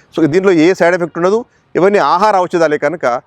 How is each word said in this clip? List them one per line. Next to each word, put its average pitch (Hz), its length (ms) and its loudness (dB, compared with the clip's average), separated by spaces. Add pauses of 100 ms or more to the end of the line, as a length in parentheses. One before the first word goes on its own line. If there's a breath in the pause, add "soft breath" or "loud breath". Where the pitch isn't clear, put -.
(160 soft breath)
So 160 100 0
దీంట్లో 185 260 0
ఏ 170 220 2
సైడ్ 180 220 0
ఎఫెక్ట్ 170 220 -6
ఉండదు. 196 280 -2 (300)
ఇవన్నీ 190 240 2
ఆహార 180 380 0
ఔషధాలే 165 400 0
కనుక 147 500 -4